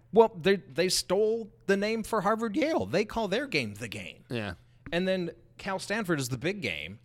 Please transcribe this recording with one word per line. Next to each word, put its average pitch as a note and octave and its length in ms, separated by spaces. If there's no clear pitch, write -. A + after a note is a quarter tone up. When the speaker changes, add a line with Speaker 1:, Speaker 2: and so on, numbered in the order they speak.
Speaker 1:
Well, A3 180
they, G3 160
they E3+ 320
stole G#3+ 600
the G3 100
name G#3+ 260
for G#3+ 180
Harvard G#3+ 360
Yale. D4+ 280
They D#3+ 200
call A3+ 220
their A3+ 200
game A#2 280
the A2+ 120
game. F#2 420
Speaker 2:
Yeah. G#2+ 240
Speaker 1:
And F3+ 160
then F#3 240
Cal F#3+ 220
Stanford F#3+ 400
is B2 100
the C3 80
big F#3 240
game. E2+ 440